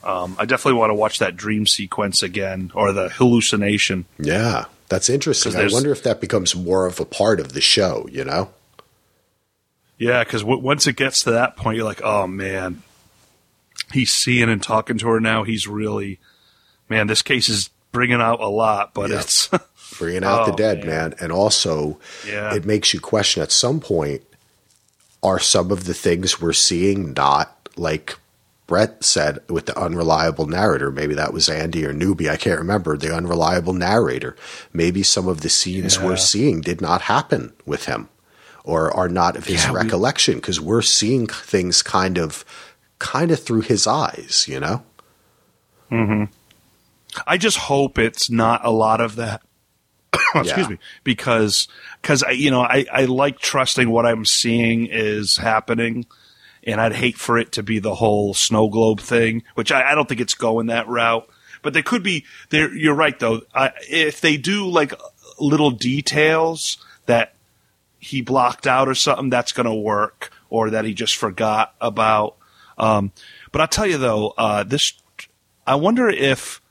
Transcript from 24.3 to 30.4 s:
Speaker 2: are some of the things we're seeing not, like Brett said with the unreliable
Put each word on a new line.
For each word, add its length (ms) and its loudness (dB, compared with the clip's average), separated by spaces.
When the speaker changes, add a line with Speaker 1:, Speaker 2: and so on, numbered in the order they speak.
Speaker 2:
are 180 2
some 300 2
of 140 -2
the 80 -4
things 480 0
we're 140 0
seeing 580 0
not, 640 0
like 400 -6
Brett 380 0
said 360 0
with 160 -2
the 120 -6
unreliable 680 0